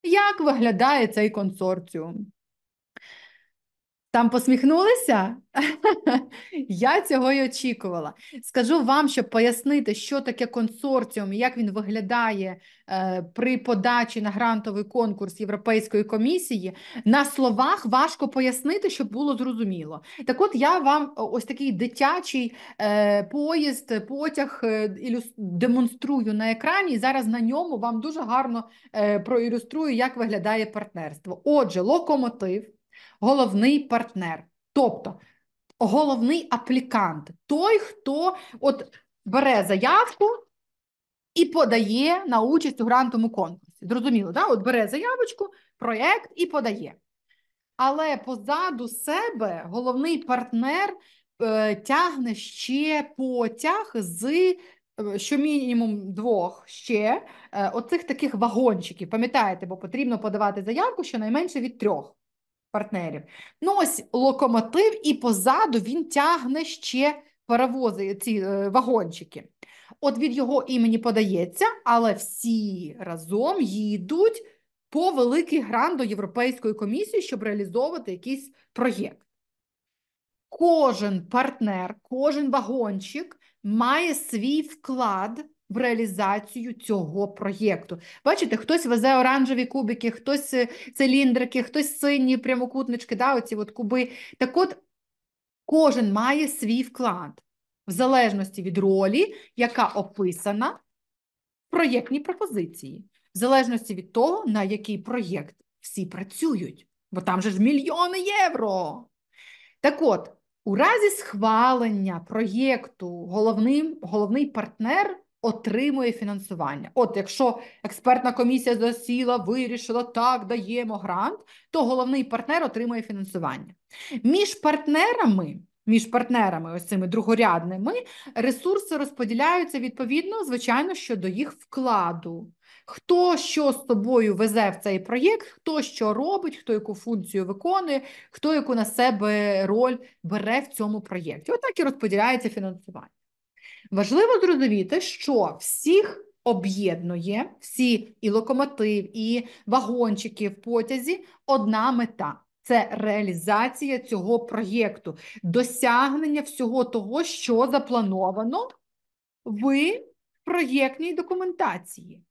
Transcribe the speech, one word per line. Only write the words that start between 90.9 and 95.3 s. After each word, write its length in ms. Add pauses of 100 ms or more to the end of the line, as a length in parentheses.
циліндрики, 680
хтось 360
сині 380
прямокутнички, 800
да, 180
оці 220
от 140
куби. 400 (280)
Так 180
от, 200 (880)